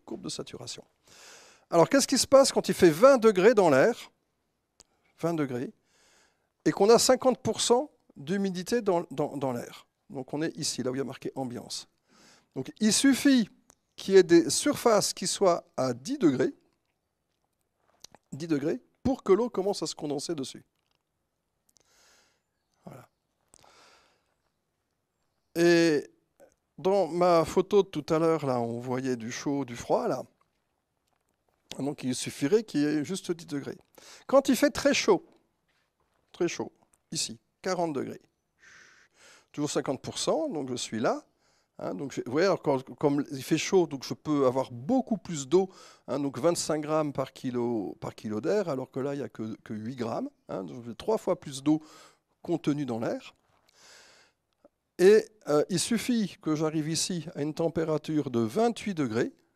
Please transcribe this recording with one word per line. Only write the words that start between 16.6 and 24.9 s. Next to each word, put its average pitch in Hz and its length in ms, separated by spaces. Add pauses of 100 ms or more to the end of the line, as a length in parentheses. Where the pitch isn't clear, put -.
dix 151 140
degrés, 156 340 (220)
pour 254 200
que 196 100
l'eau 220 180
commence 190 320
à 160 40
se - 80
condenser 147 400
dessus. 127 300 (2250)
Voilà. - 220 (2500)